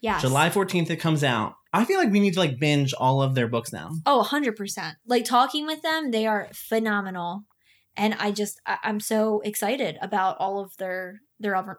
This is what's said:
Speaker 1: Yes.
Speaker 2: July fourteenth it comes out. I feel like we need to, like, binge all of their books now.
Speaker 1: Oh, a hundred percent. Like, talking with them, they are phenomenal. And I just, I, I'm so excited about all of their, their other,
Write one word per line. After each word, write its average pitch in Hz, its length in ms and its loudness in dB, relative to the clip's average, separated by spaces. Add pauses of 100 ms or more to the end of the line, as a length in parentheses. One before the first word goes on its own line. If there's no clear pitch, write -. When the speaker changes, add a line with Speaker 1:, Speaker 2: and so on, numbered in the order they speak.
Speaker 1:
Yes. 196 220 -2
Speaker 2:
July 139 280 4
fourteenth 180 400 0
it 165 60 -2
comes 156 280 2
out. 117 300 0 (180)
I 202 120 4
feel 381 140 2
like 285 120 4
we 202 100 6
need 202 140 4
to, 190 60 2
like, 139 180 0
binge 143 360 2
all 135 260 2
of 135 140 2
their 120 140 2
books 117 260 -4
now. 85 160 -10 (160)
Speaker 1:
Oh, 269 140 6
a 202 40 4
hundred 269 320 -2
percent. 185 400 -8 (100)
Like, 240 200 2
talking 262 400 2
with 311 160 -6
them, 320 300 -2
they 220 140 0
are 214 280 0
phenomenal. 196 920 -4 (520)
And 214 220 0
I 208 120 -2
just, 202 340 -4
I, - 200 -4
I'm 214 160 -2
so 214 440 0
excited 208 560 -4
about 190 380 0
all 196 220 -2
of 190 180 -12
their, 185 420 -8 (200)
their 208 160 -2
other, 185 220 -4